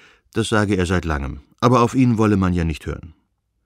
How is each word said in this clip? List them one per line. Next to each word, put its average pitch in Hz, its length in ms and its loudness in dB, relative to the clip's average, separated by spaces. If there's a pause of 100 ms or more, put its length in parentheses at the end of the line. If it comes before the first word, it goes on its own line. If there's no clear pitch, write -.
(320)
das 110 160 -2
sage 104 280 0
er 90 100 0
seit 87 180 0
langem, 69 360 -6 (200)
aber 120 220 4
auf 117 120 0
ihn 123 220 2
wolle 104 220 2
man 92 160 0
ja 85 100 0
nicht 82 220 -6
hören. - 260 -12 (540)